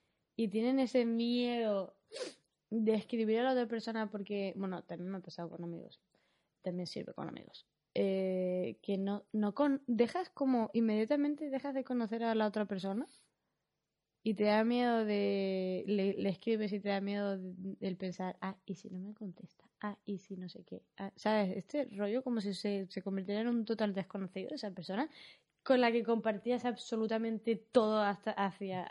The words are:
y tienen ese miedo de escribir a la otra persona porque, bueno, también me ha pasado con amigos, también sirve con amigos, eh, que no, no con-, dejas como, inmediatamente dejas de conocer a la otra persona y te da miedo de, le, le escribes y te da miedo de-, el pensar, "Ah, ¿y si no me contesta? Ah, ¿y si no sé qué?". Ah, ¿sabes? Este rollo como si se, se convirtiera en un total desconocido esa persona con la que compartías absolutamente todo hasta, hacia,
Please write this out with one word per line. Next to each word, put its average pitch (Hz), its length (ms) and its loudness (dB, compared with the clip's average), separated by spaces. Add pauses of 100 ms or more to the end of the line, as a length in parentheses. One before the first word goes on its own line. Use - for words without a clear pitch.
(360)
y 226 120 2
tienen 233 320 2
ese 247 240 4
miedo 233 920 0 (760)
de 220 240 4
escribir 220 460 2
a - 40 2
la 262 80 4
otra 247 160 2
persona 220 420 -4
porque, 202 460 -4
bueno, 185 280 -4
también 175 260 -8
me 196 80 -6
ha - 20 -12
pasado 170 300 -10
con 175 140 -10
amigos, - 360 -10 (600)
también 180 240 -4
sirve - 280 -8
con - 140 -8
amigos, - 380 -16 (280)
eh, 185 880 0
que 196 160 0
no, 196 340 -2
no 208 220 2
con-, 277 320 2
dejas 240 440 0
como, 247 440 2
inmediatamente 285 720 2
dejas 269 260 -4
de 262 100 -2
conocer 233 400 -2
a 226 100 2
la 220 120 4
otra 208 200 0
persona 196 400 -4 (1160)
y 220 120 2
te 208 100 2
da 214 200 6
miedo 240 400 4
de, 196 840 2
le, 196 280 2
le 196 140 0
escribes 214 440 0
y 208 80 -2
te 202 80 -6
da 196 120 0
miedo 202 380 -2
de-, 185 420 -8
el 185 160 -2
pensar, 185 440 -6
"Ah, 190 160 -6 (100)
¿y 190 80 -6
si - 160 -14
no 185 80 -8
me 202 160 -10
contesta? - 500 -14 (160)
Ah, 208 240 -6
¿y 202 140 -4
si 190 180 -14
no 180 120 -8
sé 180 160 -18
qué?". - 180 -12 (160)
Ah, 196 160 -8
¿sabes? 208 420 2
Este 269 280 -2 (120)
rollo 208 280 0
como 233 160 0
si 196 120 -2
se, 196 380 -2
se 190 120 -8
convirtiera 196 400 -2
en 240 60 0
un 233 160 2
total 214 300 0
desconocido 190 580 -4
esa 214 200 -6
persona 190 360 -4 (540)
con 254 180 6
la 233 120 6
que 233 100 4
compartías 226 640 0
absolutamente 220 920 0
todo 214 440 4
hasta, 202 320 0
hacia, 190 580 -2